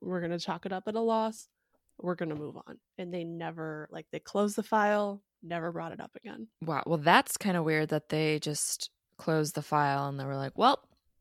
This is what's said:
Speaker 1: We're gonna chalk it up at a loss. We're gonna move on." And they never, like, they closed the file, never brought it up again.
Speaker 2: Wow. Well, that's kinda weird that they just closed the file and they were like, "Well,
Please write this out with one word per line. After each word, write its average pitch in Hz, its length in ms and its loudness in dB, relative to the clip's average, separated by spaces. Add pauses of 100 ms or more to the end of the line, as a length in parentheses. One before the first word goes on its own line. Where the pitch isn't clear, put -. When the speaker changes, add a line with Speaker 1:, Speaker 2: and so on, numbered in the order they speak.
Speaker 1:
We're 180 200 -2
gonna 170 180 -2
chalk 175 260 -6
it 180 60 -6
up 185 160 -6
at 208 80 -2
a 226 60 0
loss. 220 480 0 (500)
We're 175 160 -2
gonna 160 200 -4
move 147 200 -8
on." - 240 -16 (180)
And 180 160 -8
they 175 120 -4
never, 160 640 -8
like, 165 200 -12
they - 80 -6
closed 208 360 0
the 220 80 -2
file, 208 600 2 (200)
never 170 300 -4
brought 165 180 -6
it - 80 -10
up - 160 -12
again. 226 320 -12 (140)
Speaker 2:
Wow. 160 240 0
Well, 160 140 2
that's 180 380 6
kinda 180 240 2
weird 156 280 2
that 151 200 0
they 156 300 2
just - 520 -4 (260)
closed 156 380 0
the 151 60 -2
file 143 460 2
and 139 120 -4
they 135 60 -6
were 139 120 -4
like, 135 200 -4
"Well, 254 300 4 (340)